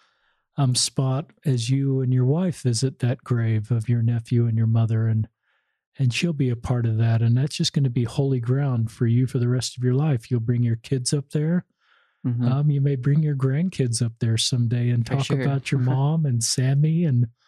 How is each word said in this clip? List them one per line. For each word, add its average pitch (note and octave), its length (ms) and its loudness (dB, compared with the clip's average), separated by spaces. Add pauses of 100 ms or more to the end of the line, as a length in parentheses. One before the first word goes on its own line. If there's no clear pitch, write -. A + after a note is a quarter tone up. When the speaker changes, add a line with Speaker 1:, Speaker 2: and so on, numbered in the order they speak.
(580)
Speaker 1:
um, B2+ 180 2
spot C3 560 -2 (140)
as B2 240 0
you C3+ 320 0
and B2+ 120 0
your B2+ 120 2
wife D#3+ 360 0
visit B2+ 380 -2
that B2+ 240 -2
grave A2+ 480 -2
of A2+ 160 -2
your A#2+ 140 2
nephew A#2 460 0
and A2+ 100 0
your A2+ 100 2
mother, A2+ 400 2
and, A2 200 0 (720)
and B2+ 120 2
she'll E3+ 220 -2
be C3+ 160 0
a A#2+ 60 -2
part A#2+ 320 -2
of A2 100 0
that. A2+ 240 2
And A#2 160 2
that's C3+ 180 -2
just - 180 -2
gonna C3+ 180 2
be A#2+ 140 0
holy C3+ 340 -2
ground B2 520 0
for - 140 -2
you A#2+ 220 2
for C3+ 100 -2
the A#2+ 100 0
rest B2 300 -4
of B2 60 -8
your B2+ 100 2
life. C#3 380 0
You'll B2 80 0
bring A#2+ 240 0
your A2+ 140 0
kids B2+ 360 -4
up C#3+ 160 -4
there. D#3+ 360 -2 (600)
Speaker 2:
Mm-hmm. A#2+ 260 0
Speaker 1:
Um, D3 200 2
you C#3 100 0
may C#3+ 140 0
bring C#3 260 2
your D3+ 140 0
grandkids C3+ 680 0
up A#2 180 -2
there A2+ 180 0
someday A#2+ 520 0
and A#2+ 160 0
Speaker 2:
For B2+ 120 -4
Speaker 1:
talk C3+ 80 0
Speaker 2:
sure. C#3 160 0
Speaker 1:
about C#3 300 -2
your C3 100 2
Speaker 2:
<laughs> B2 140 0
Speaker 1:
mom D3+ 300 0
and A#2+ 180 0
Sammy. D3 640 2
And, A#2+ 220 2 (200)